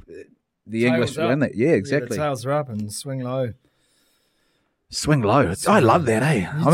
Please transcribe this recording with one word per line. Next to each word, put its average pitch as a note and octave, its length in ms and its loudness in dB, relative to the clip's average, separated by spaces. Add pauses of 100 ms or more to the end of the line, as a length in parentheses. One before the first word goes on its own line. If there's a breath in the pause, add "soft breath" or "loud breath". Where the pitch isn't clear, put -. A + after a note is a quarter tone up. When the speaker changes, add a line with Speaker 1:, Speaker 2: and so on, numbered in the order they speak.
(680)
Speaker 1:
the A2 160 -4
Speaker 2:
Tails B2 100 2
Speaker 1:
English B2 260 -2
Speaker 2:
up. D#3+ 100 -2
Speaker 1:
win C3+ 120 0
that. C3 140 -2
Yeah, A2 120 0
Speaker 2:
Yeah, E3+ 60 2
the - 60 2
Speaker 1:
exactly. B2 380 -4
Speaker 2:
tails C3+ 300 -4
are C3+ 60 -2
up D3 180 -2
and G#2+ 220 -8
swing C3+ 300 -10
low. B2+ 300 -4 (1400)
Speaker 1:
Swing C#3+ 320 0
low. G#2+ 300 4
It's, - 160 -6
I G3+ 140 6
love C3+ 260 4
that, A2 160 2
eh? C#3+ 180 2
Speaker 2:
You F2 60 -2
Speaker 1:
I D3 280 0